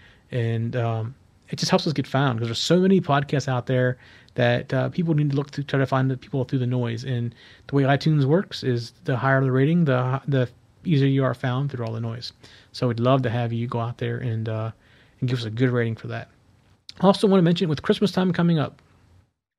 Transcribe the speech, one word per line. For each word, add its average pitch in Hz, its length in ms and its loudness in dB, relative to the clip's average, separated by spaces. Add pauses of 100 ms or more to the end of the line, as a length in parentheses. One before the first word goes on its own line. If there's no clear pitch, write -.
(300)
And, 117 460 -2
um, 117 400 -4 (340)
it - 80 -8
just - 140 -4
helps 185 160 2
us 151 60 0
get 135 140 -4
found, 131 320 0
'cause 117 80 -2
there's 117 120 -4
so 170 200 2
many 190 220 4
podcasts 143 460 0
out 123 180 -2
there 127 320 0 (380)
that, 123 380 0
uh, 131 140 0
people 165 260 -2
need 147 180 2
to 135 40 0
look 143 160 -4
to 143 100 -8
try 143 160 -4
to 139 80 2
find 131 240 0
the 131 60 -2
people 127 300 -4
through 135 140 -2
the 123 80 -2
noise. 120 360 -4
And 120 320 -4 (320)
the 135 80 -2
way 139 80 4
iTunes 143 400 2
works 160 400 0
is 120 300 -2 (100)
the 131 140 -2
higher 135 260 2
the 131 80 0
rating, 151 320 4
the, 127 420 0
the 131 220 2 (380)
easier 139 240 2
you 135 160 2
are 123 80 0
found 131 360 -4
through 120 160 -8
all 113 60 -6
the 113 80 -6
noise. 117 320 -8 (400)
So - 160 -2
we'd 117 140 -2
love 131 220 4
to 123 60 0
have 120 220 -2
you 117 160 -4
go 120 140 -4
out 117 160 -6
there 120 220 -4
and, 113 280 -4
uh, 110 240 -4 (480)
and 127 100 -2
give 127 100 -2
us 117 40 -8
a 110 60 -6
good 123 200 0
rating 117 280 0
for - 100 -12
that. 113 220 -10 (720)
I 180 60 4
also 196 200 4
wanna 190 140 6
mention, 170 260 2
with 151 140 -2
Christmas 208 320 0
time 185 180 0
coming 170 260 2
up, - 240 -4 (760)